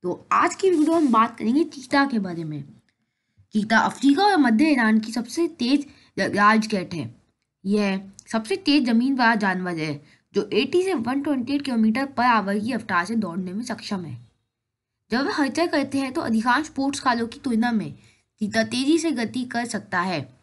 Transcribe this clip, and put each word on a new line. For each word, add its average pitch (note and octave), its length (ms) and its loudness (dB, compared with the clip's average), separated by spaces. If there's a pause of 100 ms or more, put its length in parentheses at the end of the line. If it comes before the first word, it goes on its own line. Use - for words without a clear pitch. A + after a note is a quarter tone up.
तो - 280 -8
आज D4+ 240 2
की G4 140 2
वीडियो D#4+ 260 2
हम D#4+ 160 2
बात A3+ 280 2
करेंगे B3+ 240 2
चीता C#4+ 420 0
के B3+ 140 -2
बारे E3+ 240 -6
में। D3+ 200 -8 (920)
चीता G#3+ 240 2
अफ्रीका C#4 440 2
और G4+ 140 4
मध्य C4 340 4
ईरान A3 280 4
की A3 120 -6
सबसे E4 360 -4
तेज C#4+ 380 0 (340)
र-, F#3+ 160 0
राज G#3+ 320 4
कैट F#3 260 -4
है। C3+ 160 -8 (560)
यह G3 360 0 (300)
सबसे A3+ 240 -2
तेज D4 300 2
जमीन B3 300 2
वाला A#3 200 4
जानवर F#3 420 -2
है D#3 240 -4 (320)
जो G3+ 200 -2
एटी C#4 300 2
से F#4+ 100 -2
वन B3+ 280 -2
ट्वेंटी C#4 340 -2
एट C#4+ 60 -2
किलोमीटर A#3+ 440 0 (140)
per B3 140 2
hour G3+ 280 0
की A3+ 120 -4
रफ्तार F3+ 320 -2
से A3 100 -4
दौड़ने F3+ 380 -4
में A3 100 -6
सक्षम A3 420 -6
है। B2 120 -12 (920)
जब C4 140 0
वे G#4 80 -2
हलचल D4+ 340 0
करते C4+ 300 -2
हैं C4+ 160 -4
तो E4 80 -4
अधिकांश A#3+ 440 0
स्पोर्ट्स C#4 340 -4
कारों A#3 280 0
की - 120 -14
तुलना A#3+ 320 0
में F#3 200 -4 (500)
चीता A3 220 0
तेजी C4 340 0
से D#4+ 140 0
गति A#3 320 -4
कर B3 220 -6
सकता G3 360 -4
है। F3 200 -2 (200)